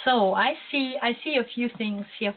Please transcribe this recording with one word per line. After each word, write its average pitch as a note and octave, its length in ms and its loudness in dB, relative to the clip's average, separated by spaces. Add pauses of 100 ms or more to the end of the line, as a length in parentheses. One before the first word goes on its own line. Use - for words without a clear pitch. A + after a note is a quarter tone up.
So A3 300 6
I B3+ 200 2 (180)
see, C4+ 280 0
I A#3 120 0 (100)
see D4+ 140 -2
a A#3+ 80 2 (100)
few A#3+ 140 0 (100)
things G3+ 260 -4 (140)
here G3+ 180 -2